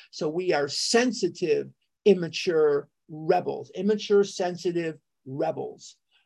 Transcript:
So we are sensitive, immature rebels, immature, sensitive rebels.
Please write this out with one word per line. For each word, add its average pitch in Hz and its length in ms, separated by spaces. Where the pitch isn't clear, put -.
So 160 160
we 175 240
are 147 160
sensitive, 165 1040
immature 160 840
rebels, 156 640
immature, 202 480
sensitive 175 720
rebels. 139 720